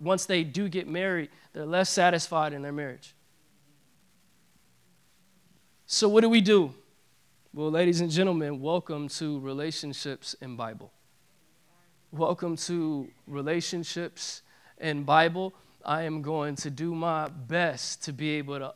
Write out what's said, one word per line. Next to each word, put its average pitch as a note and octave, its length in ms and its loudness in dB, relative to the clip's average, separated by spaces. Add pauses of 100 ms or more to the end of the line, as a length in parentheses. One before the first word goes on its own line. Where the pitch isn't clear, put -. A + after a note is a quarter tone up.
once F3 240 2
they F3+ 200 0
do D#3+ 220 -2
get F3+ 220 -4
married, F3 400 -2 (240)
they're D#3 140 -10
less F3+ 240 2
satisfied E3 640 2
in C#3 80 -8
their C#3+ 100 -8
marriage. C#3+ 420 -8 (2750)
So - 240 2
what G#3+ 140 10
do A#3 80 6
we A3+ 100 8
do? F#3 320 6 (800)
Well, D3+ 180 -2
ladies E3+ 300 4
and E3+ 100 0
gentlemen, D#3 520 0
welcome D#3 480 -2
to D3+ 300 -6
Relationships C#3 1000 -8
in B2+ 160 -12
Bible. A2 340 -10 (1200)
Welcome E3 440 0
to D#3 540 -4 (160)
Relationships E3 1120 -6 (400)
in D3 220 -4
Bible. E3 500 4 (320)
I D#3 180 0
am D#3 200 -6
going D3 340 -4
to D3 140 -8
do D#3+ 240 -6
my D#3+ 340 -2
best D#3+ 760 -4
to D#3 80 -8
be D3+ 240 -4
able C#3 220 -6
to C3+ 180 -10